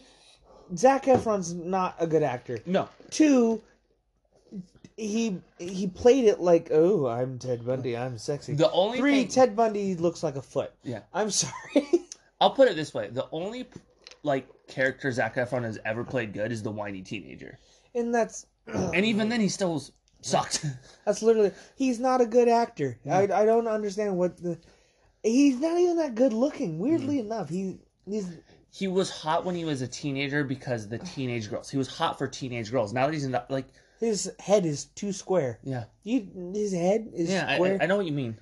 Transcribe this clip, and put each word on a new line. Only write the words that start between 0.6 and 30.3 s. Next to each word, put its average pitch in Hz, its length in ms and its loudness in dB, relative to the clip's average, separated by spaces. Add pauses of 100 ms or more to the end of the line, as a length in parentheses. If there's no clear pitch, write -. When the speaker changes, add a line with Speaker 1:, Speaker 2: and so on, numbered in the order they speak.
Speaker 1:
Zac 262 300 4
Efron's 208 480 0
not 180 460 -4
a 170 80 -2
good 156 160 2
actor. 123 420 -6
Speaker 2:
No. 175 220 0 (220)
Speaker 1:
Two, 254 520 4 (1400)
he, 220 400 -2 (200)
he 185 300 -6
played 247 380 6
it 202 140 6
like, 170 320 4
"Oh, 160 360 4
I'm 127 320 -2
Ted 120 260 -6
Bundy, 123 320 -4
I'm 123 200 -6
sexy." 143 360 -6
Speaker 2:
The 151 180 4
only 202 280 2
Speaker 1:
Three, 277 220 4
Speaker 2:
thing 196 80 0
Speaker 1:
Ted 247 260 6
Bundy 208 400 0
looks 170 280 -2
like 143 120 -2
a 135 60 -8
foot. - 300 -6 (120)
Speaker 2:
Yeah. 117 180 -8 (120)
Speaker 1:
I'm 202 180 -2
sorry. - 560 -2 (140)
<laughs> - 400 -8
Speaker 2:
I'll 196 100 6
put 262 180 6
it 175 60 -2
this 156 180 -4
way. 110 180 -6
The 127 200 -6
only, 202 360 -8 (560)
like, 139 240 -2 (200)
character 135 440 -2
Zac 113 240 -2
Efron 123 280 -2
has 110 220 -6
ever 113 180 -4
played 120 300 -4
good 107 180 -4
is 110 120 -6
the 110 80 -4
whiny 104 300 -8
teenager. 87 580 -14 (360)
Speaker 1:
And 233 180 -2
that's - 320 -2 (120)
<clears throat> - 100 -20
Speaker 2:
And 185 380 0
even 214 240 0
then, 233 120 0
he 190 80 2
still 175 280 -2
s-, - 140 -10 (300)
sucked. - 440 -2 (200)
<laughs> - 200 -16
Speaker 1:
That's 202 160 -2
literally, 220 300 4 (240)
he's 254 240 0
not 254 220 2
a 240 40 4
good 233 220 4
actor. 226 560 2
Speaker 2:
Yeah. 156 160 2
Speaker 1:
I, 196 220 4
I 214 40 6
don't 226 220 4
understand 208 500 -2
what 175 240 0
the, 170 160 -4 (680)
he's 247 360 4
not 330 200 0
even 349 180 4
that 285 180 -2
good 240 180 4
looking. 226 460 -2
Weirdly 277 380 0
Speaker 2:
Mm. 220 80 -4
Speaker 1:
enough, 208 240 -6
he, 185 280 -6 (300)
he's 196 220 -6 (420)
Speaker 2:
He 196 160 -6
was 185 240 0
hot 170 340 -2
when 180 100 -2
he 170 100 -4
was 143 180 -2
a 120 40 -6
teenager 143 560 -2